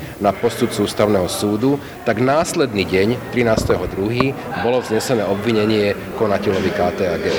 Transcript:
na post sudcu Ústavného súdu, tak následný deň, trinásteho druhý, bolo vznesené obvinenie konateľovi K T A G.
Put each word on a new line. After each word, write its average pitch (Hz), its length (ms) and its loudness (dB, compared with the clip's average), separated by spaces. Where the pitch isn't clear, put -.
na 101 160 2
post - 280 -2
sudcu 101 280 0
Ústavného 104 400 2
súdu, 107 480 0
tak 110 160 0
následný 131 640 2
deň, 95 520 0
trinásteho 110 520 2
druhý, 120 480 -2
bolo 123 160 2
vznesené 110 440 0
obvinenie 104 680 2
konateľovi 98 520 0
K 90 120 -2
T - 80 -6
A 85 160 0
G. 80 80 -4